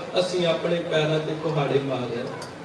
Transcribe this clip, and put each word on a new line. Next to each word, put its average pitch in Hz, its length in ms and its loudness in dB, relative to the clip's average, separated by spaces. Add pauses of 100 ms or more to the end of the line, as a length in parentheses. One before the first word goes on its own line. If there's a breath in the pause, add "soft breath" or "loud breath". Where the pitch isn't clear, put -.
(200)
ਅਸੀਂ 180 280 2
ਆਪਣੇ 170 280 2
ਪੈਰਾਂ 160 440 2
ਤੇ 156 140 -2 (100)
ਕੁਹਾੜੇ 147 360 2
ਮਾਰੇ।" 123 440 -2 (420)